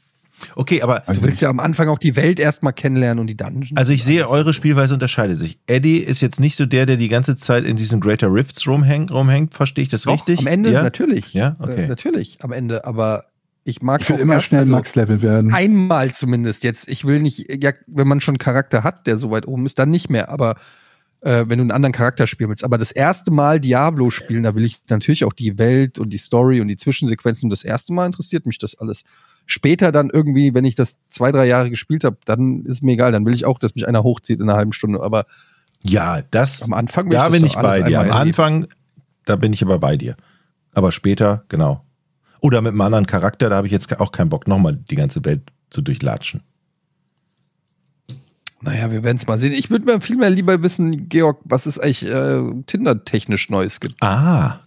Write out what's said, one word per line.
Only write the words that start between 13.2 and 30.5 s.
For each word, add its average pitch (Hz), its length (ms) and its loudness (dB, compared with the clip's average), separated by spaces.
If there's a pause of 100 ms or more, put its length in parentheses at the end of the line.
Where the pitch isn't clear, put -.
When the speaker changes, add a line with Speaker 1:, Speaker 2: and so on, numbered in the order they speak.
Speaker 3:
ich - 180 -8
mag 135 200 0
Speaker 2:
Ich - 80 -6
will 151 80 2
Speaker 3:
auch - 20 -4
Speaker 2:
immer 147 160 4
Speaker 3:
erst, 143 120 2
Speaker 2:
schnell 143 140 4
Speaker 3:
also 131 120 4
Speaker 2:
Max-Level 110 480 2
werden. 110 320 4
Speaker 3:
einmal 185 600 2
zumindest 120 520 -2
jetzt. 120 240 -4
Ich 135 160 -8
will 147 160 2
nicht, 139 420 -4
ja, 139 80 2 (160)
wenn 139 200 0
man 143 120 4
schon 143 140 -2
einen 131 60 -2
Charakter 127 440 0
hat, 175 240 -4
der 113 100 2
so 117 140 -4
weit 110 160 -4
oben 127 180 -4
ist, 135 140 -6
dann 135 100 4
nicht 170 200 0
mehr. 113 200 0
Aber, 127 280 -2 (640)
äh, 120 260 2
wenn 117 120 0
du 127 40 2
einen 120 80 0
anderen 127 220 2
Charakter 120 340 0
spielen - 220 -4
willst. 107 160 -8
Aber 120 120 0
das 110 140 -2
erste 170 400 0
Mal 147 300 2
Diablo 131 500 2
spielen, 113 320 -4
da 110 100 0
will 110 120 0
ich - 240 -4
natürlich 117 340 0
auch 107 100 -2
die 107 240 -4
Welt 127 400 2
und 110 140 -4
die 101 80 -8
Story 127 400 2
und 107 80 0
die 101 100 -4
Zwischensequenzen. 117 720 -2
Das 101 140 -4
erste - 300 -4
Mal 180 120 0
interessiert 180 400 -6
mich 110 140 -6
das - 160 -10
alles. 110 300 -10 (420)
Später 165 440 2
dann 143 200 2
irgendwie, 143 440 2